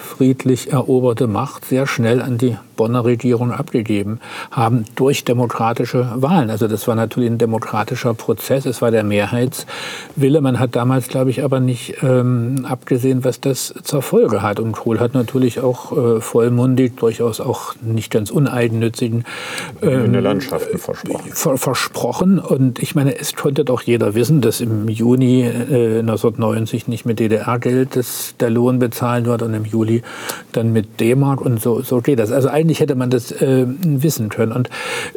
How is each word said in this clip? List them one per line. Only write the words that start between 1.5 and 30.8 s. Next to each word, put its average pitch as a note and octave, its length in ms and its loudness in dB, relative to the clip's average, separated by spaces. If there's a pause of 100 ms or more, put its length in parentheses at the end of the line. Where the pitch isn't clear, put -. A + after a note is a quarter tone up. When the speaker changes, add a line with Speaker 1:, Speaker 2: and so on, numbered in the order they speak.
Speaker 1:
sehr C3+ 220 0
schnell A#2+ 360 2
an B2 160 -2
die A#2+ 180 0 (200)
Bonner A#2 280 0
Regierung A#2+ 460 2
abgegeben G#2+ 680 -2 (320)
haben A#2 320 0 (100)
durch C3+ 300 0
demokratische A#2+ 920 0
Wahlen. C3+ 340 2
Also A2 200 0
das G#2+ 180 -4
war A#2+ 80 2
natürlich A2+ 360 0
ein A#2 80 -2
demokratischer A2+ 760 -2
Prozess, B2+ 520 -2
es B2+ 160 -4
war A#2 100 2
der A2+ 100 4
Mehrheitswille. A#2+ 1400 0
Man C3 200 2
hat B2+ 160 -2
damals, B2+ 320 2
glaube C3 220 0
ich, C3 120 -2
aber C3+ 160 2
nicht, B2+ 440 -2
ähm, B2 680 2
abgesehen, C3 560 0
was B2+ 160 -2
das - 420 -4
zur C#3+ 200 -2
Folge C#3+ 400 2
hat. G#2 180 0
Und A2+ 120 -2
Kohl A2+ 280 -2
hat A#2+ 140 2
natürlich B2+ 440 0
auch, B2 380 -2
äh, A#2 240 2
vollmundig, A#2+ 760 2
durchaus A2+ 440 0
auch - 400 -6
nicht A2+ 320 -4
ganz G#2+ 180 0
uneigennützigen, A#2 920 0 (560)
Speaker 2:
Grüne C3 380 2
Speaker 1:
ähm, F#2+ 60 2
Speaker 2:
Landschaften - 540 -2
versprochen. - 540 -8
Speaker 1:
ver-, C3+ 260 0
versprochen. D3 800 0
Und C3 420 0
ich - 140 -4
meine, C#3 240 2
es - 160 -8
konnte D3 300 0
doch B2 180 0
jeder A2+ 320 2
wissen, A#2+ 260 4
dass A2+ 200 2
im A2 280 -2
Juni, B2 540 4
äh, A#2+ 600 0
neunzehnhundertneunzig A2+ 840 0
nicht A#2 200 -6
mit A#2 120 0
D-D-R-Geld B2 800 0
das, - 440 -4
der B2 100 2
Lohn B2 300 2
bezahlen A#2+ 460 0
wird A#2 160 0
und A2+ 120 -4
im G#2+ 100 -4
Juli A2+ 380 0 (500)
dann A2+ 200 0
mit A2 280 0